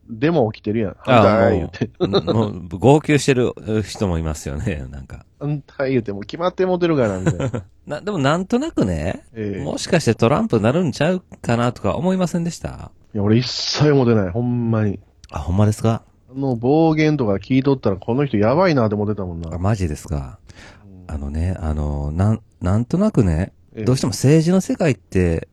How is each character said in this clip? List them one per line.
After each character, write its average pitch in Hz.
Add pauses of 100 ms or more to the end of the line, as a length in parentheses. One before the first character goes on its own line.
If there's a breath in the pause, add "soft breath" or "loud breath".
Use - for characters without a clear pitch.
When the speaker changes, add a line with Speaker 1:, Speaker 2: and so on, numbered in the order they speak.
Speaker 1:
デ 123
モ 131
起 -
き -
て 107
る 113
や 101
ん。 -
Speaker 2:
あ -
あ、 120
Speaker 1:
反 110
対 113
言 80
う -
て。 -
Speaker 2:
も 98
う、 90
も 110
う、 87 (100)
号 123
泣 151
し -
て 139
る 123 (300)
人 -
も 85
い 82
ま 78
す -
よ 71
ね、 73
な 69
ん 67
か。 - (140)
Speaker 1:
反 147
対 135
言 127
う -
て、 101
も 101
う -
決 151
ま 180
っ 180
て 185
も 180
て 175
る 165
か 131
ら、 98
み 92
た -
い 131
な。 113 (220)
Speaker 2:
<laughs> 147
な、 -
で 208
も 190
な 143
ん 185
と 240
な 320
く -
ね、 160 (100)
Speaker 1:
え 104
え。 139
Speaker 2:
も 156
し -
か 180
し 139
て 113
ト 117
ラ 151
ン 226
プ 117
な 107
る 180
ん 127
ち -
ゃ 170
う 185 (200)
か 117
な 120
と -
か 95
思 185
い -
ま 180
せ 175
ん 165
で 170
し -
た？ - (200)
Speaker 1:
い -
や、 98
俺 107
一 127
切 -
思 139
っ -
て 117
な 98
い、 -
ほ 104
ん 120
ま 110
に。 98 (320)
Speaker 2:
あ、 85
ほ 78
ん 95
ま 104
で 107
す -
か？ 113 (280)
Speaker 1:
あ 131
の 135
暴 151
言 151
と 127
か 101
聞 127
い 135
と 139
っ 131
た 107
ら、 95
こ 113
の 143
人 131
や 107
ば 185
い 151
な 117
っ -
て 104
思 104
っ 101
て 104
た 98
も 90
ん 85
な。 82
Speaker 2:
あ、 85
マ 98
ジ 95
で 76
す -
か？ 69 (680 loud breath)
Speaker 1:
う 85
ん。 -
Speaker 2:
あ 71
の 71
ね、 82
あ 78
の、 73
な 92
ん、 110 (200)
な 92
ん 117
と 170
な 214
く 120
ね、 85 (220)
Speaker 1:
え 113
え。 -
Speaker 2:
ど 123
う -
し 135
て -
も 123
政 151
治 175
の 185
世 262
界 160
っ -
て -